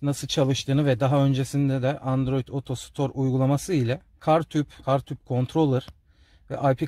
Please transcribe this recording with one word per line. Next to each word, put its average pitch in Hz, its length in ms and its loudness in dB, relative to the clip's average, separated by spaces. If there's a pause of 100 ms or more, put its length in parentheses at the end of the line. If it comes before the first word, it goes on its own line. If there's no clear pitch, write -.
nasıl 139 260 -4
çalıştığını 139 580 0
ve 123 140 2
daha 139 240 2
öncesinde 135 580 0
de 139 160 -2
Android 131 500 -2
Auto 131 260 -6
Store - 380 -6
uygulaması 131 600 0
ile 127 280 0 (260)
CarTube, 156 420 2 (180)
CarTube 135 320 -2 (100)
Controller 127 580 0 (640)
ve 135 220 0
I - 20 2
P 151 140 -6